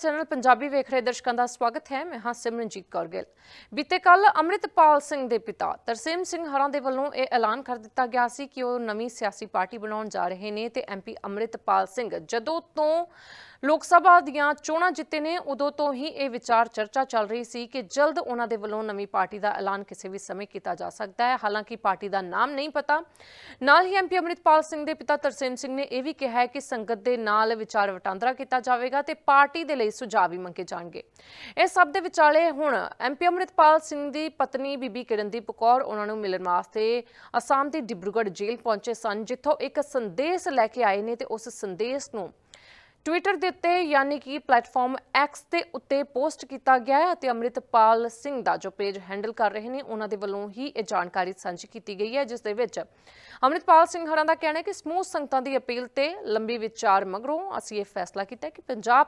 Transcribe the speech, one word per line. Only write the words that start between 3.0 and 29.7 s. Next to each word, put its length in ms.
ਗਿੱਲ। 180
ਬੀਤੇ 260
ਕੱਲ੍ਹ 280
ਅੰਮ੍ਰਿਤਪਾਲ 600
ਸਿੰਘ 300
ਦੇ 80
ਪਿਤਾ 480
ਤਰਸੇਮ 380
ਸਿੰਘ 240
ਹਰਾਂ 220
ਦੇ 100
ਵੱਲੋਂ 340
ਇਹ 180
ਐਲਾਨ 300
ਕਰ 140
ਦਿੱਤਾ 320
ਗਿਆ 200
ਸੀ 200
ਕਿ 160
ਉਹ 160
ਨਵੀਂ 300
ਸਿਆਸੀ 360
ਪਾਰਟੀ 320
ਬਣਾਉਣ 320
ਜਾ 180
ਰਹੇ 240
ਨੇ 180
ਤੇ 180
ਐਮਪੀ 280
ਅੰਮ੍ਰਿਤਪਾਲ 640
ਸਿੰਘ 320
ਜਦੋਂ 420
ਤੋਂ 300
ਲੋਕ 180
ਸਭਾ 360
ਦੀਆਂ 340
ਚੋਣਾਂ 380
ਜਿੱਤੇ 280
ਨੇ, 180
ਉਦੋਂ 340
ਤੋਂ 220
ਹੀ 120
ਇਹ 240
ਵਿਚਾਰ 380
ਚਰਚਾ 360
ਚੱਲ 240
ਰਹੀ 160
ਸੀ 240
ਕਿ 140
ਜਲਦ 380
ਉਹਨਾਂ 280
ਦੇ 80
ਵੱਲੋਂ 280
ਨਵੀਂ 240
ਪਾਰਟੀ 320
ਦਾ 120
ਐਲਾਨ 320
ਕਿਸੇ 260
ਵੀ 80
ਸਮੇਂ 300
ਕੀਤਾ 280
ਜਾ 140
ਸਕਦਾ 380
ਹੈ। 160
ਹਾਲਾਂਕਿ 320
ਪਾਰਟੀ 340
ਦਾ 120
ਨਾਮ 300
ਨਹੀਂ 180
ਪਤਾ। 340
ਨਾਲ 220
ਹੀ 100
ਐਮਪੀ 220
ਅੰਮ੍ਰਿਤਪਾਲ 440
ਸਿੰਘ 240
ਦੇ 80
ਪਿਤਾ 240
ਤਰਸੇਮ 380
ਸਿੰਘ 200
ਨੇ 80
ਇਹ 200
ਵੀ 100
ਕਿਹਾ 180
ਹੈ 140
ਕਿ 140
ਸੰਗਤ 380
ਦੇ 200
ਨਾਲ 380
ਵਿਚਾਰ 360
ਵਟਾਂਦਰਾ 420
ਕੀਤਾ 260
ਜਾਵੇਗਾ 420
ਤੇ 120
ਪਾਰਟੀ 500
ਦੇ 120